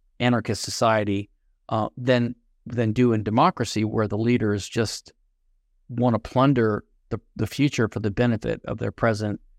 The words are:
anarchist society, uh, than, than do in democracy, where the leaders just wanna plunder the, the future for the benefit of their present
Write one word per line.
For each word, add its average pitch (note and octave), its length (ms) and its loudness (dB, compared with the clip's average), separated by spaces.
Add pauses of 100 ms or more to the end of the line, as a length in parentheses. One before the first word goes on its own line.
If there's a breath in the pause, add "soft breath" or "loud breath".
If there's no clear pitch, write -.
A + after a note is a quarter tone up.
(200)
anarchist A#2+ 440 0
society, G#2 680 0 (400)
uh, A2 280 -2
than, B2 380 0 (300)
than A2+ 280 -2
do B2 200 4
in G#2+ 100 0
democracy, A2+ 600 0
where A2 240 0
the G#2 100 -4
leaders G#2+ 500 0
just - 440 -4 (800)
wanna A#2+ 280 2
plunder A#2+ 640 2 (260)
the, A2 100 -6 (160)
the A2 100 -4
future C3+ 420 0
for - 120 -8
the G#2 100 -2
benefit A2+ 560 -2
of A2+ 140 -6
their A2 120 -4
present G#2+ 480 -2 (180)